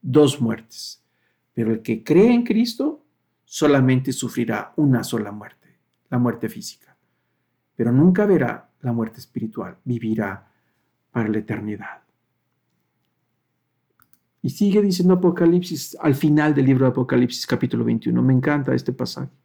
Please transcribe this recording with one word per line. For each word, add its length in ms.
Dos 380
muertes. 640
Pero 200
el 100
que 220
cree 280
en 120
Cristo 600
solamente 680
sufrirá 640
una 260
sola 300
muerte, 440
la 100
muerte 300
física. 480
Pero 160
nunca 360
verá 440
la 120
muerte 260
espiritual, 680
vivirá 680
para 180
la 100
eternidad. 640
Y 100
sigue 300
diciendo 340
Apocalipsis, 880
al 140
final 400
del 100
libro 220
de 60
Apocalipsis, 540
capítulo 380
veintiuno. 380
Me 100
encanta 420
este 180
pasaje. 380